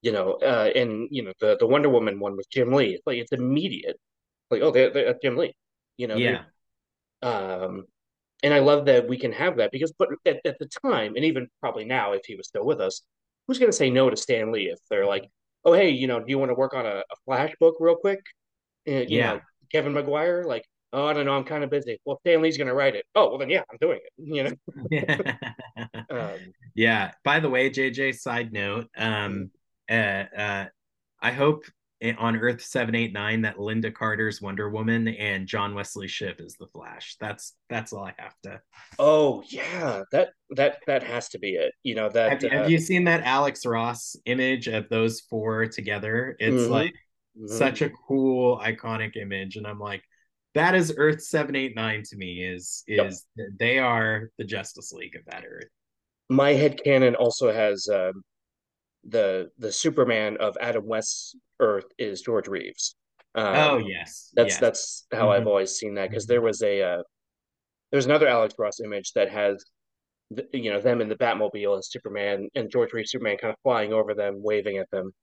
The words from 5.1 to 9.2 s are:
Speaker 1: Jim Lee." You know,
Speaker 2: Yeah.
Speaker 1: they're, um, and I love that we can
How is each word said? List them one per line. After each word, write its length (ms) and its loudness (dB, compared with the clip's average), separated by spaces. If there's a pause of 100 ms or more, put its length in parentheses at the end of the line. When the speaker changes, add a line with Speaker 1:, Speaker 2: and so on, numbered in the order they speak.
Speaker 1:
Jim 160 -2
Lee." 160 -2 (440)
You 100 -4
know, 100 -2
Speaker 2:
Yeah. 280 0 (760)
Speaker 1:
they're, 100 -2
um, 540 -4 (560)
and 120 4
I 60 6
love 260 6
that 220 6
we 120 -2
can 140 -2